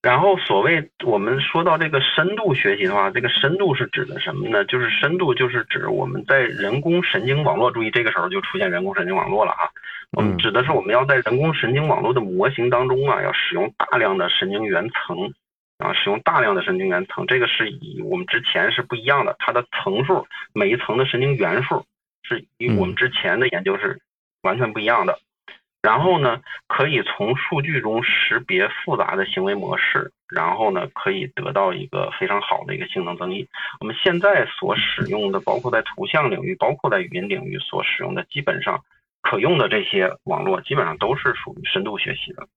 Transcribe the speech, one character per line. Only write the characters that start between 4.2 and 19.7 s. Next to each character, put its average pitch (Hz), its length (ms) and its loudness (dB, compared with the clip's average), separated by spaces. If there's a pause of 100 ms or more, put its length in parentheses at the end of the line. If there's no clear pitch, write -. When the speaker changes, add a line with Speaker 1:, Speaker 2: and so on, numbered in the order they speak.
Speaker 1:
什 147 160 -4
么 139 120 -4
呢？ 104 160 2
就 127 140 0
是 120 100 0
深 151 300 0
度 143 160 2
就 123 140 2
是 120 160 -2
指 - 240 -6
我 95 180 -2
们 92 200 -6
在 135 120 4
人 117 420 0
工 170 220 2
神 110 240 -2
经 143 160 2
网 78 140 2
络， 120 160 4
注 117 100 -4
意 107 80 -2
这 120 140 0
个 107 80 0
时 92 60 0
候 90 100 0
就 95 120 -2
出 - 160 -8
现 98 140 0
人 90 140 -2
工 98 100 -4
神 95 100 -2
经 95 120 -2
网 85 120 0
络 101 160 2
了 87 60 2
啊。 - 160 -2
Speaker 2:
嗯。 - 60 -8 (400)
Speaker 1:
我 - 100 0
们 98 160 0
指 98 140 0
的 123 120 2
是 147 60 -2
我 131 100 4
们 101 120 -2
要 127 120 4
在 139 120 4
人 120 200 2
工 156 160 2
神 120 200 0
经 147 160 2
网 113 140 2
络 117 120 2
的 123 60 4
模 98 300 0
型 123 200 0
当 127 180 2
中 131 220 2
啊， 107 100 2
要 - 120 -2
使 - 240 -2
用 98 200 -2
大 - 220 0
量 98 180 2
的 90 120 0
神 95 200 0
经 101 160 -2
元 98 260 0
层， - 420 -6 (460)
啊， 95 140 -2
使 98 160 0
用 107 120 0
大 151 200 4
量 107 140 4
的 90 80 0
神 92 160 0
经 95 80 0
元 92 200 0
层， 92 200 -8
这 127 140 2
个 117 80 2
是 110 200 0
以 - 320 -12
我 - 160 -2
们 180 100 -4
之 - 160 0
前 - 280 0
是 120 120 -2
不 - 120 -6
一 113 80 -6
样 135 240 2
的， - 140 -2
它 - 120 -2
的 120 200 0